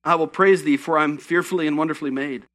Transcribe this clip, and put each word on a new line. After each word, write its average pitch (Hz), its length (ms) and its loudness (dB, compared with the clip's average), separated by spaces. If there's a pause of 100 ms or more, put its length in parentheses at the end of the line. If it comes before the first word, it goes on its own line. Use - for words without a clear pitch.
I 165 120 2
will 160 120 0
praise 190 360 4
thee, 147 140 2
for 160 200 -2
I 151 60 2
am 147 140 -2
fearfully 175 500 -2
and 147 100 -2
wonderfully 156 340 -4
made. 135 440 -8